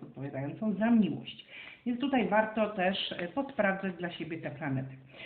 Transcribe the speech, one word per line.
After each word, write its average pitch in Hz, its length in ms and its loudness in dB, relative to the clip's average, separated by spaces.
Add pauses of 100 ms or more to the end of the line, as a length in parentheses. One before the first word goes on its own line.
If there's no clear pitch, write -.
odpowiadającą 139 720 -4
za 220 160 2
miłość. 190 560 2 (400)
Więc 240 140 0
tutaj 262 280 2
warto 214 420 4
też, 190 420 0
e, 175 160 -4
posprawdzać 196 680 0
dla 175 140 -4
siebie 160 280 -6
te 151 120 -6
planety. 135 440 -4 (320)